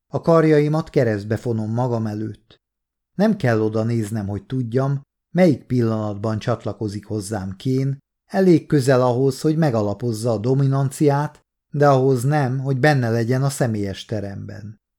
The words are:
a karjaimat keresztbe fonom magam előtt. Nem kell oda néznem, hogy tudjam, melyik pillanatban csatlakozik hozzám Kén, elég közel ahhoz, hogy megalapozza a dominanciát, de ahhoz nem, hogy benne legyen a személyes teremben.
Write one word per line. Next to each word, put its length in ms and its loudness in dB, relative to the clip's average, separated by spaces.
a 100 -6
karjaimat 680 4
keresztbe 480 0
fonom 340 -4
magam 360 -2
előtt. 500 -10
Nem 200 2
kell 260 0
oda 220 0
néznem, 440 -4
hogy 180 -8
tudjam, 560 -4
melyik 300 2
pillanatban 760 -2
csatlakozik 680 -6
hozzám 500 -6
Kén, 420 -4
elég 400 4
közel 360 4
ahhoz, 400 0
hogy 160 0
megalapozza 720 0
a 60 0
dominanciát, 1040 0
de 180 4
ahhoz 340 4
nem, 360 0
hogy 200 -4
benne 300 2
legyen 340 0
a 60 0
személyes 560 -4
teremben. 720 -10